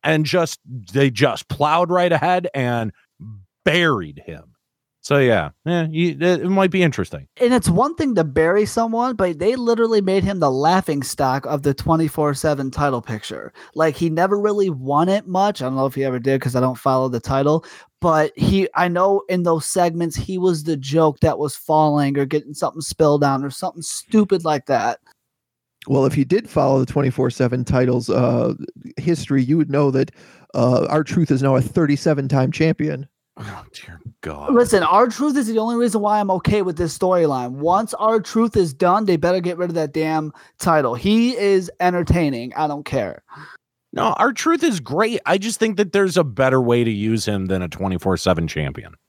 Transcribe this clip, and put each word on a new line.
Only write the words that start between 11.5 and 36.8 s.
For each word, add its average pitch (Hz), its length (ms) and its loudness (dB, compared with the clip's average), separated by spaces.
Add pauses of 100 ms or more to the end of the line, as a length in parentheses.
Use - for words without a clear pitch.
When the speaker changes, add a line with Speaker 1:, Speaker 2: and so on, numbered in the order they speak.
Speaker 2:
the 139 100 2
twenty-four 156 640 0
seven 139 360 -2
title 135 300 -2
picture. - 500 -10 (240)
Like, 156 200 2
he 165 140 0
never 190 300 2
really 202 300 2
won 143 400 0
it 202 180 -2
much. 202 340 0
I 127 40 -4
don't 131 100 -4
know 135 100 0
if 131 100 -4
he 135 100 -2
ever 127 140 -2
did 135 220 0
'cause 127 140 -4
I 123 60 2
don't 131 160 0
follow 131 320 0
the 120 100 -4
title. 143 460 0 (360)
But 156 360 2
he, 190 380 2
I 180 140 2
know 196 400 2
in 180 140 0
those 165 220 0
segments, 170 500 0
he 185 220 -6
was 175 260 0
the 156 140 -2
joke 143 420 0
that 143 180 2
was 143 180 -4
falling 147 640 2
or 139 80 0
getting 151 280 -4
something 160 280 -6
spilled 147 440 2
on 135 180 0
or 139 60 -8
something 175 320 -10
stupid 196 640 0
like 151 220 -2
that. 117 320 -2 (880)
Speaker 3:
Well, 135 180 2
if - 120 0
you 139 60 2
did 185 260 0
follow 139 300 2
the 127 60 0
twenty-four 131 440 -2
seven 123 360 -2
titles, 123 440 0
uh, 120 440 2 (440)
history, 139 460 0
you 143 140 2
would 143 120 0
know 143 220 2
that, 131 200 -2 (420)
uh, 123 360 4
R-Truth 156 400 0
is 135 140 2
now 135 140 4
a 131 40 4
thirty-seven 143 680 0
time 135 240 2
champion. 151 520 -2 (300)
Speaker 1:
Oh, 104 380 -18
dear - 260 -20 (220)
God. 76 320 -4
Speaker 2:
Listen, 226 300 4
R-Truth 240 540 2
is 233 100 0
the 220 100 -2
only 226 180 -2
reason 226 260 0
why 208 180 2
I'm 202 100 -2
okay 190 320 0
with 180 160 -4
this 165 180 -4